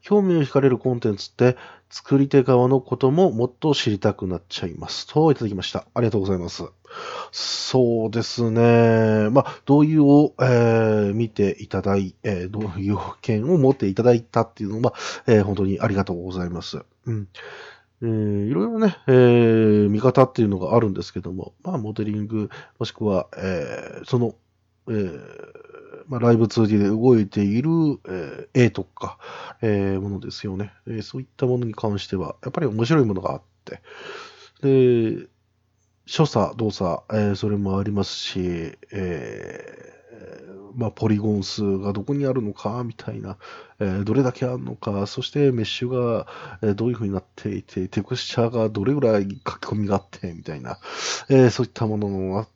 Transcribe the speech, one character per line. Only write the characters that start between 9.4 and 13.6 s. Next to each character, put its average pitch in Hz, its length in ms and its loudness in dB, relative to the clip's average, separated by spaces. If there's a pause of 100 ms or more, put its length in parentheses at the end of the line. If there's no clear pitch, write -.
あ、 - 200 -14
同 147 180 6
意 156 140 2
を、 143 420 6
え 113 680 4
ー、 101 40 -2
見 113 140 0
て 101 320 0
い 107 80 -14
た 95 140 -4
だ 98 140 0
い、 95 260 -2
え 92 240 -4
ー、 95 40 -10
同 104 300 -8
意 98 120 -2
を - 280 -6
見 113 320 0
を 180 60 4
持 131 120 6